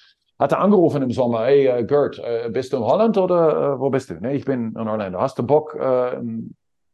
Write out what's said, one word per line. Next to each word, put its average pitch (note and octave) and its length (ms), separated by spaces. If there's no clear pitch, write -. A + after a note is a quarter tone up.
Hat C3+ 140
er - 80
angerufen E3 420
im B2 80
Sommer, A#2 360
„Hey, C#3 200
äh, B2 160
Gert, C#3 380
äh, A#2 320
bist B2+ 200
du C#3 40
in A#2 80
Holland G3 340
oder, D#3+ 560
äh, B2 60
wo C3+ 100
bist C3 200
du?“ F2 40
„Nee, A#2 220
ich A#2 80
bin A#2 340
in A2 100
Orlando. G2 320
Hast C3+ 160
du C3 60
Bock, C#3+ 320
äh, - 80
einen, B2 720